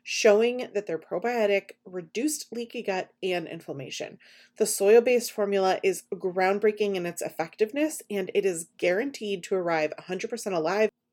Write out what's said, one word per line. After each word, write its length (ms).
showing 680
that 140
their 120
probiotic 720
reduced 680
leaky 320
gut 280
and 240
inflammation. 680
The 80
soil-based 680
formula 500
is 220
groundbreaking 840
in 80
its 160
effectiveness, 800
and 240
it 120
is 220
guaranteed 680
to 100
arrive 440
a 40
hundred 280
percent 260
alive. 320